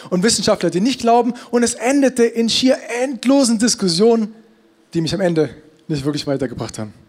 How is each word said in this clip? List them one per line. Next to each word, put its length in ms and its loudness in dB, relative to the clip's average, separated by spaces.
und 140 -2
Wissenschaftler, 460 0
die 120 -2
nicht 200 0
glauben. 320 2
Und 120 2
es 100 0
endete 500 2
in 260 0
schier 280 2
endlosen 580 2
Diskussionen, 760 2
die 80 -2
mich 120 -4
am 80 -4
Ende 280 2
nicht 180 -4
wirklich 220 -4
weitergebracht 520 -6
haben. 140 -10